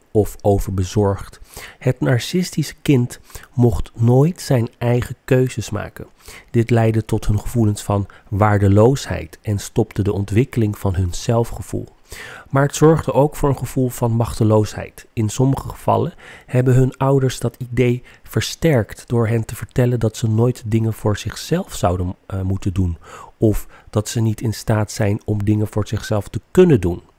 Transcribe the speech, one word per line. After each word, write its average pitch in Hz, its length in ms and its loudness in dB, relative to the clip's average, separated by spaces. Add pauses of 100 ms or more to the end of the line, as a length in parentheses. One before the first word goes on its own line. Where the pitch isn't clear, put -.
(160)
of 104 260 0
overbezorgd, 98 960 -2 (380)
het - 220 -2
narcistische 147 840 -2
kind 123 380 2 (320)
mocht - 420 2
nooit 127 460 2
zijn 120 280 0 (100)
eigen 120 460 -2
keuzes 131 460 0
maken. - 360 -8 (440)
Dit 113 200 2
leidde 113 340 2
tot - 220 -4
hun 104 140 2
gevoelens 110 420 0
van 98 240 -2 (220)
waardeloosheid 104 1160 2
en 104 160 -4
stopte - 440 -4
de 101 100 0
ontwikkeling 104 640 0
van 98 160 -2
hun 87 200 -2
zelfgevoel. 113 760 -4 (600)
Maar 135 140 2
het 139 140 -2
zorgde 151 360 4
ook 139 240 2
voor 143 120 0
een 131 100 0
gevoel 127 300 -2
van 120 240 -2
machteloosheid. 107 1000 0
In 107 160 -2
sommige 131 400 0
gevallen 110 460 -2 (320)
hebben 127 280 2
hun 127 220 4
ouders 135 420 2
dat - 200 -4
idee 123 440 0 (200)
versterkt - 880 -2
door 117 200 0
hen 113 160 0
te - 120 -14
vertellen 123 440 0
dat 110 160 -2
ze 117 120 -2
nooit 117 380 2
dingen 110 260 0
voor 107 240 -2
zichzelf - 580 -6
zouden, 92 400 -2 (120)
eh, 95 140 -8
moeten 95 320 -4
doen, 87 240 -2 (420)
of 107 280 0 (240)
dat - 180 -4
ze 117 120 -4
niet 110 200 -2
in 110 140 -2
staat 107 380 -2
zijn 101 320 -2
om 104 200 -2
dingen 107 240 2
voor 107 180 -4
zichzelf - 420 -4
te - 120 -8 (100)
kunnen 170 300 6
doen. 90 220 -4 (160)